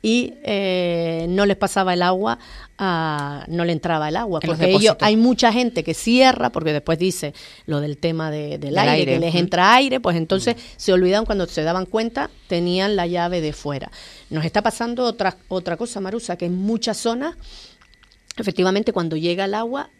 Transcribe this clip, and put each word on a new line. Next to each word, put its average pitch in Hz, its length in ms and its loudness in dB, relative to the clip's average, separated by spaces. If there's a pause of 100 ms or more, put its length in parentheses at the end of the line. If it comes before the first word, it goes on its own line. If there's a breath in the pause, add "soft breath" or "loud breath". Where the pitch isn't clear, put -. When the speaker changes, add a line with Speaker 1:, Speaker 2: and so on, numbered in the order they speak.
Speaker 1:
y, 233 420 0
eh, 175 840 -2
no 190 160 2
les 196 120 2
pasaba 190 360 0
el 175 80 0
agua, 190 380 0 (380 loud breath)
a, 156 720 -2
no 170 160 -2
le 170 80 0
entraba 156 340 -2
el 156 80 -4
agua, 202 260 -2
Speaker 2:
En 165 60 -4
los 165 100 0
Speaker 1:
porque 180 140 2
ellos, 196 100 6
Speaker 2:
depósitos. 214 260 4
Speaker 1:
hay 214 100 6
mucha 233 340 4
gente 233 320 0
que 160 100 -2
cierra, 247 580 4
porque 156 200 -2
después 151 260 0
dice 170 360 -2 (320 loud breath)
lo 147 160 -2
del 147 160 -6
tema 160 340 -2
de, 147 260 -6
del - 20 -10 (160)
Speaker 2:
Del - 40 4
Speaker 1:
aire, 202 120 4
Speaker 2:
aire, 156 240 2
Speaker 1:
que 165 40 0
les 170 120 0
Speaker 2:
ujú. 175 80 2
Speaker 1:
entra 180 360 6
aire, 262 240 2
pues 180 160 0
entonces 190 400 0
Speaker 3:
Mm. - 40 -16 (180 loud breath)
Speaker 1:
se - 160 2
olvidaban, 185 320 4
cuando 196 220 -2
se 156 160 -4
daban 180 220 0
cuenta, 226 440 -4 (180)
tenían 185 480 0
la 175 120 0
llave 175 340 -2
de 151 100 -4
fuera. 143 400 -8 (380 loud breath)
Nos 156 160 -2
está 208 160 0
pasando 233 420 -2
otra, 220 320 -2 (140)
otra 185 260 -4
cosa, 233 240 -8
Marusa, 185 380 -6
que 175 80 -6
en 175 100 -2
muchas 220 420 -2
zonas, 247 380 -4 (1000 loud breath)
efectivamente, 202 560 0
cuando 165 240 -2
llega 175 280 -2
el 196 80 -4
agua 233 360 -6 (100)